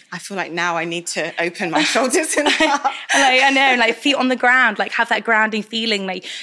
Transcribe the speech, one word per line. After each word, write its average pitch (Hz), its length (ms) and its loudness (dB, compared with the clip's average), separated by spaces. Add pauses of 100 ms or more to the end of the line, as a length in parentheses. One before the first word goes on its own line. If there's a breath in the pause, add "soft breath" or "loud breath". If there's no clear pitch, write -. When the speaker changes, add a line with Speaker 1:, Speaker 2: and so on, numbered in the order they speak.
(120)
Speaker 1:
I 180 60 -10
feel 196 180 -12
like 156 160 -6
now 175 240 -2
I 165 80 -2
need 170 240 -8
to 165 340 -4
open 175 300 -4
my 151 120 2
<laughs> - 100 -2
shoulders 269 420 0
and 294 140 2
heart. 285 500 0
Speaker 2:
<laughs> - 140 -6
Like, 262 280 4
I 277 100 6
know, 269 280 4
like, 233 160 2
feet 285 200 0
on 254 120 0
the 254 80 2
ground, 247 420 4
like, 196 140 -2
have - 180 0
that 247 140 0
grounding 214 400 2
feeling. 220 420 -4
Like, 185 200 -8 (180 loud breath)